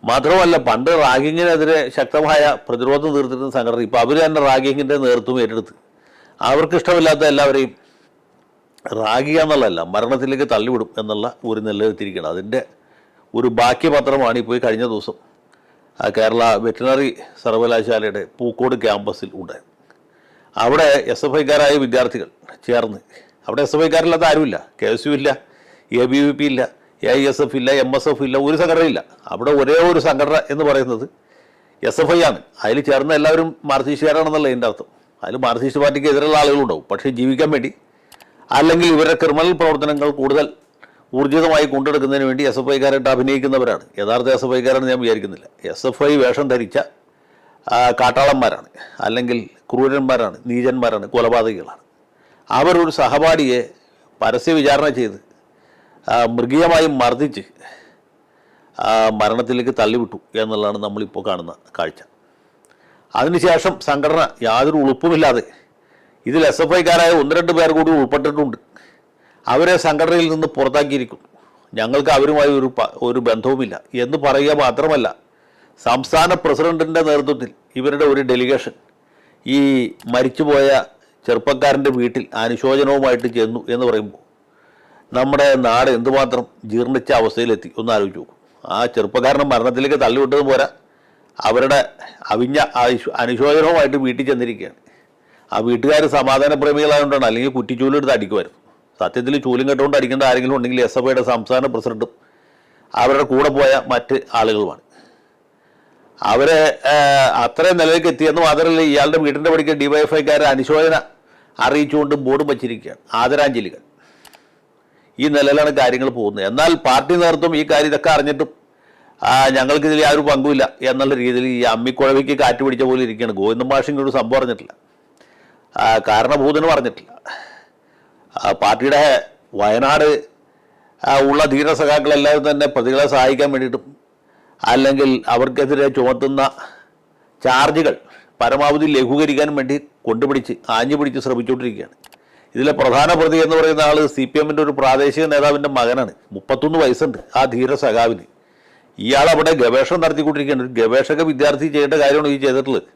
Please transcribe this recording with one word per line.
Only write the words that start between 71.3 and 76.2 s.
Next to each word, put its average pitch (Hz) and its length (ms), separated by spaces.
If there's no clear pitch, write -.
ഞങ്ങൾക്ക് 131 440
അവരുമായി 143 440
ഒരു 131 80
പ-, 110 140
ഒരു 120 220
ബന്ധവുമില്ല 117 460
എന്ന് 139 200
പറയുക 143 280
മാത്രമല്ല, 131 420
സംസ്ഥാന 135 440